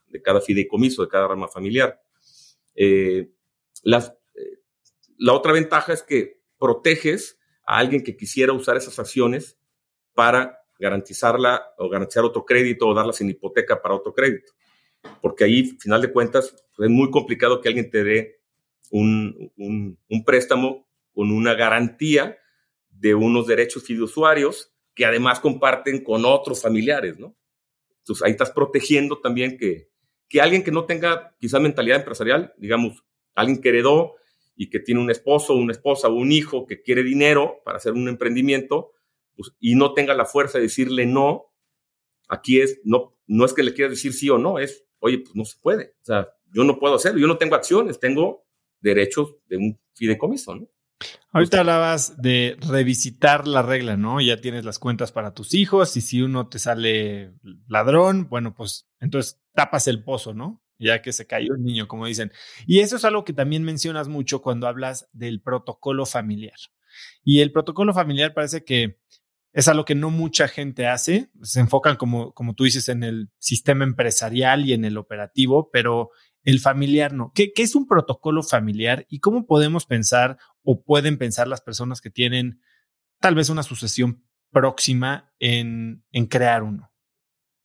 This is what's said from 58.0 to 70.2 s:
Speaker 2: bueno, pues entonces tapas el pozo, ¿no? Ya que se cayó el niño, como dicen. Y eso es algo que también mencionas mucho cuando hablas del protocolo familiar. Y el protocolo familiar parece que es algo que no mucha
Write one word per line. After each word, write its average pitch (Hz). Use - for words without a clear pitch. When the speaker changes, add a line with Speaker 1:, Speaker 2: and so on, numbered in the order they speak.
Speaker 2:
bueno, 120
pues -
entonces 135
tapas 143
el 113
pozo, 123
¿no? 147
Ya 113
que 123
se -
cayó 120
el 127
niño, 117
como 113
dicen. 110
Y 185
eso 208
es 226
algo 214
que 180
también 147
mencionas 156
mucho 143
cuando 120
hablas 131
del 117
protocolo 131
familiar. 107
Y 143
el 147
protocolo 170
familiar 151
parece 151
que 120
es 143
algo 151
que 151
no 147
mucha 160